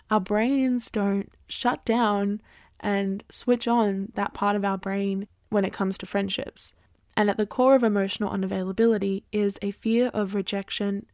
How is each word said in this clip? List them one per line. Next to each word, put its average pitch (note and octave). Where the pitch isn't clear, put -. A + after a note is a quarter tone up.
Our G#3+
brains B3
don't G3+
shut -
down G#3
and G3
switch -
on G3+
that -
part G3+
of G3
our F#3+
brain G3
when G3+
it -
comes F#3+
to F#3+
friendships. -
And G#3
at G3+
the G#3+
core B3+
of B3
emotional G3+
unavailability F#3+
is G3+
a G3+
fear A3+
of G3+
rejection G3+